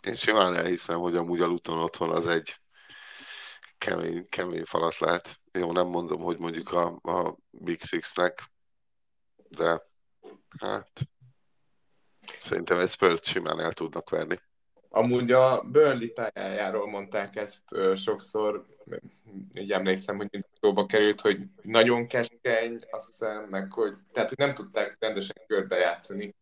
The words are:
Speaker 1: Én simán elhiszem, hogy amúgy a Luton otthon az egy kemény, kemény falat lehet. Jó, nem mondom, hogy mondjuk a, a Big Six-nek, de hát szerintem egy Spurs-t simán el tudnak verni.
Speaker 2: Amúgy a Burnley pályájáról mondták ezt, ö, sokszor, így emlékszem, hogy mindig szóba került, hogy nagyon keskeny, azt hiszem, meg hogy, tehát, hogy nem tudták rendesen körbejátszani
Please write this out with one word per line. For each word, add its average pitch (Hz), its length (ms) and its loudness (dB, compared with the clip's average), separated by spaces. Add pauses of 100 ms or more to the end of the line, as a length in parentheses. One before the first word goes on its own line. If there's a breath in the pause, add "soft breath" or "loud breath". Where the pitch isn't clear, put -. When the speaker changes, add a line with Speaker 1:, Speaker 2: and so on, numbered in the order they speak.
Speaker 1:
Én 117 80 -4
simán 101 400 4
elhiszem, 85 460 -2
hogy 87 160 0
amúgy 85 240 0
a 87 60 4
Luton 85 320 -2
otthon 82 320 -2
az 85 160 0
egy 82 280 0 (1200 loud breath)
kemény, 85 500 -4
kemény 85 360 -6
falat 82 340 0
lehet. 85 420 0 (120)
Jó, 87 200 -2
nem 90 140 4
mondom, 85 340 -2
hogy 85 180 -4
mondjuk 82 340 -6
a, 87 140 2 (160)
a 85 340 -2 (140)
Big 85 320 -6
Six-nek, - 680 -2 (960)
de 82 340 0 (760)
hát 104 320 -6 (1500)
szerintem 87 380 -2
egy 90 120 2
Spurs-t 87 340 4
simán 80 360 -4
el 82 120 -2
tudnak 82 380 -8
verni. 82 300 -4 (500)
Speaker 2:
Amúgy 120 420 2
a 131 300 6
Burnley 123 500 2
pályájáról 101 800 -4
mondták 98 460 -6
ezt, - 360 -10
ö, 95 240 4
sokszor, 104 680 -2 (840)
így 98 200 -6
emlékszem, 95 440 0
hogy 104 140 -6
mindig 98 200 -10 (100)
szóba 101 260 6
került, 104 340 4
hogy 98 200 4 (220)
nagyon 120 440 4
keskeny, 117 720 -2 (100)
azt - 160 -10
hiszem, 107 440 -6
meg 98 220 -4
hogy, 104 240 -2 (160)
tehát, 131 160 0
hogy 131 100 -8
nem 139 160 2
tudták 104 460 -6
rendesen 98 360 -4 (100)
körbejátszani 95 960 0